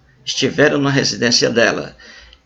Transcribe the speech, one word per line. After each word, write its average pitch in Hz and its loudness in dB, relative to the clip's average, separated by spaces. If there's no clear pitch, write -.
estiveram 143 0
na 139 0
residência 123 0
dela. 95 0